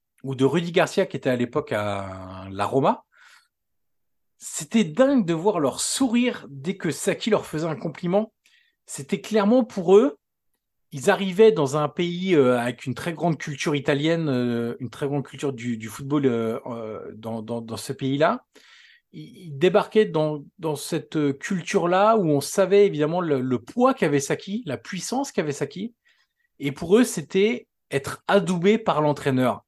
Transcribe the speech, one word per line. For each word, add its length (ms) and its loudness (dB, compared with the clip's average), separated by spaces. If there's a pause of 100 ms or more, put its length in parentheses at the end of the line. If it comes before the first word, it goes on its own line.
(240)
ou 100 -6
de 100 0
Rudy 280 2
Garcia, 340 2
qui 100 -10
était 140 -2
à 60 0
l'époque 360 -4
à 800 -6
la 140 -4
Roma. 400 0 (1300)
C'était 460 -2
dingue 420 2
de 80 0
voir 260 0
leur 200 0
sourire 680 0
dès 280 -8
que 140 -4
Sacchi 400 -2
leur 140 2
faisait 220 -4
un 100 -4
compliment. 560 -2 (540)
C'était 340 -6
clairement 440 2
pour 320 4
eux, 220 6 (720)
ils 200 -2
arrivaient 420 4
dans 240 0
un 120 0
pays, 460 -2
euh, 240 6
avec 280 -4
une 80 -4
très 200 -6
grande 240 -2
culture 360 -4
italienne, 540 0
euh, 500 -2
une 120 -10
très 160 -6
grande 180 -4
culture 280 -6
du, 240 -6
du 120 -10
football, 380 -2
euh, 400 0
euh, 340 -10 (140)
dans, 280 -10
dans, 180 -8
dans 160 -12
ce 160 -10
pays-là. 520 -2 (680)
Ils, 340 -18
ils 120 -12
débarquaient 460 4
dans, 400 -2 (140)
dans 180 -4
cette, 400 -6
euh, 160 2
culture-là 840 2
où 120 2
on 120 4
savait 460 4
évidemment 340 0
le, 200 0
le 180 0
poids 360 2
qu'avait 260 0
Sacchi, 460 -6
la 100 -6
puissance 560 -6
qu'avait 200 -2
Sacchi. 420 -8 (640)
Et 140 -4
pour 260 2
eux, 60 6
c'était 640 -2 (240)
être 360 -6
adoubé 500 2
par 240 0
l'entraîneur. 680 0